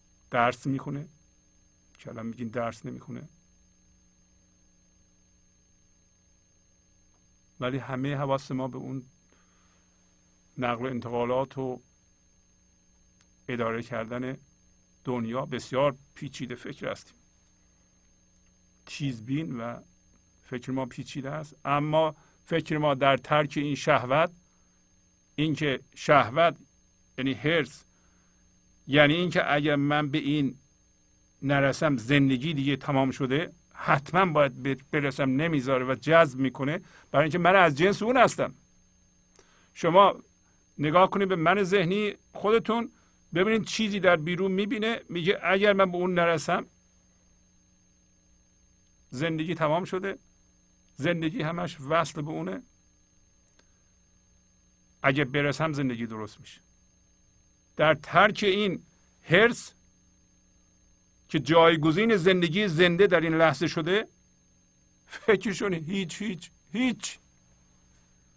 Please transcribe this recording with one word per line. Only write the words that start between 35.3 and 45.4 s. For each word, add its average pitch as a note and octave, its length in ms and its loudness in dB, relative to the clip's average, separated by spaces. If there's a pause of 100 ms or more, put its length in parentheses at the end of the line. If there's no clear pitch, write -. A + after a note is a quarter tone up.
نمیذاره C3+ 440 0
و C3 100 -2
جذب D3 440 4
می‌کنه، C3+ 420 -4 (300)
برای C#3+ 120 4
اینکه D#3+ 140 -2
من F3 180 6
از E3 220 6
جنس F#3 260 2
اون B3 140 0
هستم. E3 360 2 (1200)
شما F3+ 500 4 (540)
نگاه F3 320 4
کنید G3 200 -2
به F#3+ 60 -2
من F3 280 2
ذهنی F#3+ 500 0 (200)
خودتون، A3+ 580 0 (420)
ببینید G3 320 2
چیزی G#3 340 -4
در F3 160 6
بیرون F3 360 -2
می‌بینه، G3+ 580 -2
میگه F3 340 0